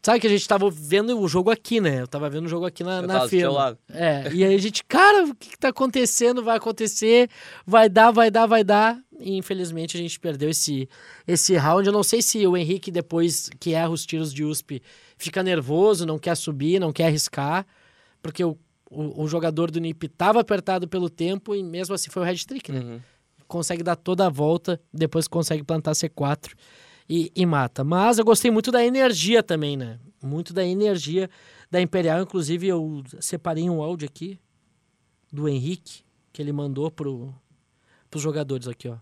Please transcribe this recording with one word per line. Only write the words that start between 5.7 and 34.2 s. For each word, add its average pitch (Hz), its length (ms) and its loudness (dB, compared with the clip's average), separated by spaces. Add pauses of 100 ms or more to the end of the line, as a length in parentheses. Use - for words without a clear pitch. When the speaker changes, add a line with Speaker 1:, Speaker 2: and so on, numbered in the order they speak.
Speaker 1:
Vai 226 140 2
acontecer? 226 720 2 (380)
Vai 220 200 8
dar, 220 220 8
vai 226 220 4
dar, 226 160 4
vai 220 160 4
dar." 214 360 4 (200)
E 196 180 -4
infelizmente 175 580 -6
a 175 40 -6
gente 170 200 -8
perdeu 151 300 -4
esse, 139 400 -4 (380)
esse 175 280 2
round. 165 300 4
Eu 202 80 2
não 208 80 2
sei 226 220 2
se 208 240 2
o 180 100 4
Henrique, 180 320 -4
depois 170 680 -2
que 165 160 -4
erra 165 160 0
os 160 120 -6
tiros 156 300 -6
de 147 100 -6
usp, 151 380 -8 (380)
fica 185 240 -6
nervoso, 175 600 2
não 156 140 -4
quer 170 180 -2
subir, 156 440 -2
não 165 120 -2
quer 165 140 0
arriscar, 151 580 -2 (600)
porque 160 200 -6
o, 165 140 -2 (320)
o, 151 340 -8
o 156 40 -4
jogador 165 420 -2
do 160 100 -4
nip 165 280 -6
tava 208 320 2
apertado 185 480 -2
pelo 180 240 -4
tempo 196 440 -6
e 196 60 -4
mesmo 175 320 -8
assim - 160 -6
foi 180 140 -6
o - 20 -2
hat-trick, 180 460 -8
né? 135 80 -6
Speaker 2:
Uhum. 120 200 -12 (480)
Speaker 1:
Consegue 170 360 -6
dar 170 120 -2
toda 185 300 -2
a 180 40 2
volta, 160 520 -2 (100)
depois 156 360 -2
consegue 160 360 -2
plantar 156 300 -2
C 156 160 -2
quatro 143 460 -6 (520)
e, 165 280 -2
e 180 100 2
mata. 139 380 0
Mas 190 340 2
eu 220 60 2
gostei 226 260 4
muito 226 220 2
da 240 120 4
energia 233 600 2
também, 151 320 -2
né? 117 240 -10 (240)
Muito 156 300 -8
da 185 120 -2
energia 180 640 -2 (400)
da 180 120 0
Imperial. 170 400 0
Inclusive, 175 460 -4
eu 156 360 -4 (160)
separei 170 500 -6
um 160 140 -2
áudio 156 240 -8
aqui 180 320 -14 (920)